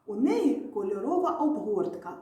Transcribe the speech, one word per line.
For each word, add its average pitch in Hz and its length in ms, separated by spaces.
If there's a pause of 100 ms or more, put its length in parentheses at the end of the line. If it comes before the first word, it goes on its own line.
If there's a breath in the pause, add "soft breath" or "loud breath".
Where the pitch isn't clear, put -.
У 208 80
неї 311 600
кольорова 214 560
обгортка, 208 920